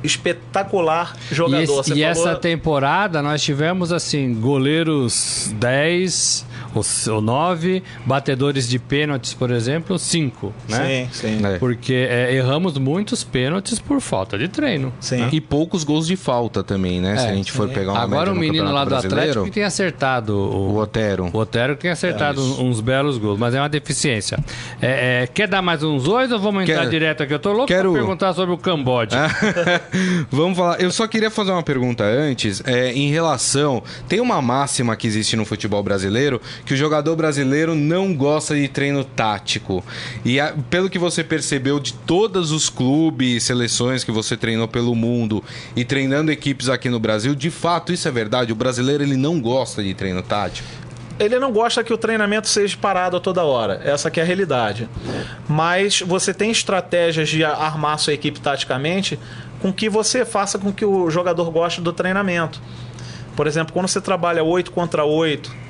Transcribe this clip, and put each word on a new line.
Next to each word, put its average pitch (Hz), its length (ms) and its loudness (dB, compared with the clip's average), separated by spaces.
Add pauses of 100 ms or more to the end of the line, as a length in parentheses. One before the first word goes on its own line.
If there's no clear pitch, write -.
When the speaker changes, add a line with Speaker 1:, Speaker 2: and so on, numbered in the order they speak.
Speaker 1:
espetacular 170 1120 0 (160)
jogador. 151 300 2
Speaker 2:
E - 20 4
esse, 151 100 2
Speaker 1:
Você 139 200 0
Speaker 2:
e 151 200 2
Speaker 1:
falou 170 160 2
Speaker 2:
essa 165 60 0
temporada 160 840 0
nós 143 200 0
tivemos, 165 500 0
assim, 143 420 0
goleiros 139 1200 0
dez, 151 880 0 (280)
O 113 80 2
s-, - 280 -2
o 107 120 2
nove, 170 640 0 (220)
batedores 135 640 0
de 123 120 0
pênaltis, 143 540 -2
por 123 180 -2
exemplo, 139 480 0
cinco, 131 540 -2 (140)
né? 127 460 0
Speaker 1:
Sim, - 140 -6 (120)
sim. 104 60 2
Speaker 3:
É. 98 120 0
Speaker 2:
Porque, 123 360 0
é, 127 420 2
erramos 139 420 2
muitos 160 460 0
pênaltis 165 560 -2
por 285 220 0
falta 95 360 -2
de 131 100 -2
treino, 185 520 -2
Speaker 1:
Sim. - 180 -2
Speaker 2:
né? 120 140 0
Speaker 3:
E 156 100 2
poucos 156 420 0
gols 151 240 0
de 185 80 0
falta 120 480 0
também, 92 380 0
né? 98 160 2
Se 127 100 2
a 107 40 0
Speaker 2:
É, 95 40 0
Speaker 3:
gente 98 160 -2
for 107 160 0
Speaker 1:
sim. - 60 -4
Speaker 3:
pegar 98 200 0
uma 113 80 2
Speaker 2:
Agora 120 180 0
Speaker 3:
média 185 120 0
Speaker 2:
o 190 40 0
Speaker 3:
no 180 60 0
Speaker 2:
menino 156 300 0
lá 143 100 2
Speaker 3:
Campeonato 135 80 0
Speaker 2:
do 139 60 2
Atlético 117 200 0
Speaker 3:
Brasileiro, 143 300 2
Speaker 2:
que - 60 -4
tem 208 120 0
acertado 131 760 0
o 98 300 0 (100)
Speaker 3:
o - 20 -
Otero. 104 540 0
Speaker 2:
o - 40 0
Otero 117 380 0
que 135 80 -14
tem 175 80 0
acertado 147 500 0
Speaker 3:
É - 20 0
isso. 131 180 0
Speaker 2:
uns, 127 160 2
uns 107 40 -4
belos 135 360 2
gols, 104 220 0
mas 120 160 2
é 135 40 2
uma 147 100 0
deficiência. 139 680 -2 (440)
É, 123 420 2
é, 120 40 -2
quer 208 200 0
dar 190 140 0
mais 170 220 2
uns 147 200 0
dois 233 280 2
ou 233 80 2
vamos 196 240 0
entrar 160 160 2
Speaker 3:
Quero. 165 100 0
Speaker 2:
direto 156 340 0
aqui? 139 100 -2
Eu 147 60 0
tô 202 120 0
louco 240 160 2
pra 180 100 2
Speaker 3:
Quero. 185 160 4
Speaker 2:
perguntar 175 400 2
sobre 180 200 0
o 170 40 -2
Camboja. 127 680 2 (500)
Speaker 3:
<laughs> 180 540 0
Vamos 170 260 2
falar. 175 240 2
Eu 180 100 2
só 220 160 -2
queria 220 240 2
fazer 202 200 0
uma 175 120 0
pergunta 123 400 0
antes, 113 600 0
é, 127 260 2
em 143 180 0
relação, 143 720 2 (260)
tem 185 120 2
uma 233 220 2
máxima 123 540 2
que 110 120 -2
existe 107 280 0
no 110 100 0
futebol 101 380 -2
brasileiro 101 580 0 (240)
que - 80 0
o 135 40 2
jogador 151 380 2
brasileiro 156 600 2
não 175 380 2
gosta 151 420 2
de 143 120 2
treino 139 360 0
tático. 104 800 -2 (420)
E 123 140 2
a-, 147 140 0 (160)
pelo 185 200 2
que 185 100 -6
você 165 240 0
percebeu 143 560 0
de - 140 -8
todos 185 580 0
os 156 180 0
clubes, 127 760 2
seleções 123 600 0
que - 80 -4
você 110 260 0
treinou 113 300 0
pelo 120 280 0
mundo 113 480 0 (320)
e 123 100 0
treinando 139 460 2
equipes 135 380 -2
aqui 127 200 0
no 120 100 0
Brasil, 110 360 2
de 139 140 -2
fato, 170 440 -2
isso 175 140 -2
é 151 40 0
verdade? 120 400 0
O 113 40 0
brasileiro, 127 480 2
ele 139 140 2
não 151 240 2
gosta 120 420 0
de 95 100 -2
treino 92 280 -4
tático? 98 460 -2 (520)
Speaker 1:
Ele 220 200 2
não 269 120 0
gosta 226 320 2
que 226 80 -2
o 220 60 0
treinamento 214 500 0
seja 202 320 0
parado 180 380 2
a - 20 2
toda 180 240 0
hora. 117 400 2
Essa 147 280 0
que 170 80 -2
é 160 40 2
a - 20 2
realidade. 127 600 0 (600)
Mas 175 540 2
você 185 320 0
tem 214 180 0
estratégias 175 800 2
de 156 140 2
a-, 151 100 2
armar 151 460 0
sua 156 140 2
equipe 143 260 -2
taticamente 147 800 -2 (420)
com 190 120 0
que 214 160 -2
você 220 340 2
faça 202 360 -2
com 202 120 -2
que 196 140 -2
o 190 240 2
jogador 175 400 0
goste 165 320 0
do 170 100 -2
treinamento. 175 720 -2 (760)
Por 147 120 0
exemplo, 160 260 -2
quando 180 140 0
você 190 140 -2
trabalha 170 420 0
oito 175 280 0
contra 165 340 0
oito 151 460 0 (180)